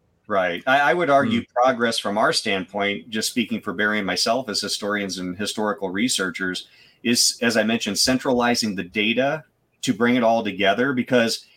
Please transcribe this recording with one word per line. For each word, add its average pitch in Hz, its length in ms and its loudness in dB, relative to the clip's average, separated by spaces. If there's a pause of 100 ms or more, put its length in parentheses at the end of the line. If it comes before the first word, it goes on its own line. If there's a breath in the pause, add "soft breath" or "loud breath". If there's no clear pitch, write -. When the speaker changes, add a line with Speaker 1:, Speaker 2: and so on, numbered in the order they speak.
(260)
Speaker 1:
Right. 92 400 0
I, 143 240 4
I - 20 4
would 175 160 0
argue 123 320 4
Speaker 2:
Hmm. - 140 -10
Speaker 1:
progress 120 440 2
from 104 200 -2
our 147 160 2
standpoint, 101 760 -4
just 110 220 -4
speaking 113 320 -2
for 104 100 -6
Barry 104 240 0
and 101 100 -2
myself 117 440 0
as 98 100 -4
historians 101 560 -4
and 90 220 -6
historical 104 500 -4
researchers, 92 800 -2 (360 soft breath)
is, - 360 2
as 117 160 2
I 110 60 4
mentioned, 110 360 -2
centralizing 120 760 2
the 95 80 -4
data 113 640 0 (380)
to 131 120 0
bring 120 220 2
it 120 80 2
all 113 180 4
together, 104 500 0
because 117 540 0 (100)